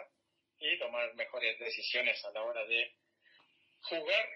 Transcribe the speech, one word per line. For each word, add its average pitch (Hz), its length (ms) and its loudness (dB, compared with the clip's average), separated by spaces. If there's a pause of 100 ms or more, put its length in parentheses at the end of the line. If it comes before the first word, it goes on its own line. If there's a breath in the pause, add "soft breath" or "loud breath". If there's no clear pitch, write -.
(580)
y 160 200 0
tomar 120 360 -2
mejores 117 440 0
decisiones 117 680 0
a 101 60 -8
la 110 100 -2
hora 117 240 -2
de 117 280 2 (840 soft breath)
jugar - 560 0